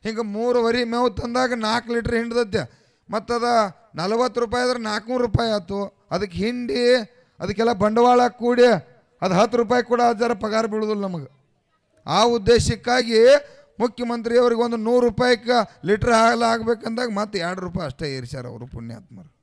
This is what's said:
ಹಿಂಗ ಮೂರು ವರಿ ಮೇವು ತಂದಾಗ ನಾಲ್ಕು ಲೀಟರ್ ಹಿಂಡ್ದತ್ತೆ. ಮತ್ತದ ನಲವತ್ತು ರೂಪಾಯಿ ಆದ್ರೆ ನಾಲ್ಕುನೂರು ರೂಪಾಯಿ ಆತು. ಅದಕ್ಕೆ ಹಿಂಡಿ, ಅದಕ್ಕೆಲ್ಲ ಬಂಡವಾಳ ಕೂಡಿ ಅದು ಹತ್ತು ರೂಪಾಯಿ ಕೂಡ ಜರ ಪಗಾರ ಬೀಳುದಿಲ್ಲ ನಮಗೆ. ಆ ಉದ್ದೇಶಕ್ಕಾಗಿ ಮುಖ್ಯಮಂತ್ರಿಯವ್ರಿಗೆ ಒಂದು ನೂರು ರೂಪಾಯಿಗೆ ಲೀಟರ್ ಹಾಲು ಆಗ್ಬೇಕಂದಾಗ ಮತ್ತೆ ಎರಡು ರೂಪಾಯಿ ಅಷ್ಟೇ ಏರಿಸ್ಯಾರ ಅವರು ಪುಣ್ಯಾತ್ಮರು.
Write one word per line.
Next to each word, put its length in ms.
ಹಿಂಗ 180
ಮೂರು 440
ವರಿ 200
ಮೇವು 260
ತಂದಾಗ 420
ನಾಲ್ಕು 400
ಲೀಟರ್ 220
ಹಿಂಡ್ದತ್ತೆ. 720
ಮತ್ತದ 340
ನಲವತ್ತು 460
ರೂಪಾಯಿ 240
ಆದ್ರೆ 140
ನಾಲ್ಕುನೂರು 460
ರೂಪಾಯಿ 280
ಆತು. 580
ಅದಕ್ಕೆ 280
ಹಿಂಡಿ, 560
ಅದಕ್ಕೆಲ್ಲ 320
ಬಂಡವಾಳ 560
ಕೂಡಿ 380
ಅದು 120
ಹತ್ತು 240
ರೂಪಾಯಿ 240
ಕೂಡ 180
ಜರ 140
ಪಗಾರ 340
ಬೀಳುದಿಲ್ಲ 360
ನಮಗೆ. 460
ಆ 160
ಉದ್ದೇಶಕ್ಕಾಗಿ 1000
ಮುಖ್ಯಮಂತ್ರಿಯವ್ರಿಗೆ 840
ಒಂದು 140
ನೂರು 320
ರೂಪಾಯಿಗೆ 760
ಲೀಟರ್ 280
ಹಾಲು 320
ಆಗ್ಬೇಕಂದಾಗ 680
ಮತ್ತೆ 280
ಎರಡು 220
ರೂಪಾಯಿ 260
ಅಷ್ಟೇ 300
ಏರಿಸ್ಯಾರ 300
ಅವರು 200
ಪುಣ್ಯಾತ್ಮರು. 760